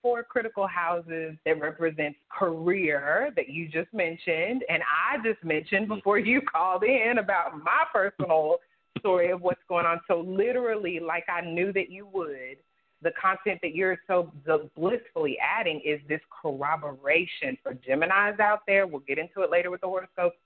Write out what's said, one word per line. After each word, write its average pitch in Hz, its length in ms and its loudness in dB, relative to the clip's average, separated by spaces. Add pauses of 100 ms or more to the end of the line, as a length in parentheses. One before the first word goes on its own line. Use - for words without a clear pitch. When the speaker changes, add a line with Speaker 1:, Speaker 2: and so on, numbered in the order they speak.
Speaker 1:
four 240 220 0
critical 220 440 -2
houses 165 680 -2 (100)
that 156 140 2
represents 156 580 -2 (120)
career 170 1040 2
that 135 140 0
you 160 180 -8
just 160 260 -4
mentioned. 175 760 -2
And 160 140 0
I 185 400 0
just 220 200 -2
mentioned 165 420 0
Speaker 2:
Mm-hmm. 214 100 -4
Speaker 1:
before 202 240 2
you 240 220 2
called 185 420 0
in 240 360 4
about 175 380 0
my 208 340 2
personal 170 680 2 (420)
story 180 320 4
of 180 100 -2
what's 180 260 -2
going 175 180 0
on. 165 220 2
So 170 140 2
literally, 208 800 0
like 170 300 -4
I 175 120 -2
knew 175 320 -2
that 190 160 -2
you 196 240 -16
would, 135 440 -8 (440)
the 160 180 -2
content 190 440 -2
that 156 100 -4
you're 185 240 0 (100)
so 175 240 2 (140)
the 156 320 0
blissfully 165 600 -2
adding 170 460 -2
is 151 220 0
this 156 120 -2 (220)
corroboration 143 1200 -2
for 269 100 -6
Geminis 185 680 0
out 208 280 4
there. 196 200 4
We'll 147 140 -8
get 139 160 -4
into 160 240 -6
it 175 80 2
later 175 220 2
with 180 100 -6
the 190 60 -6
horoscopes, 185 480 -2 (100)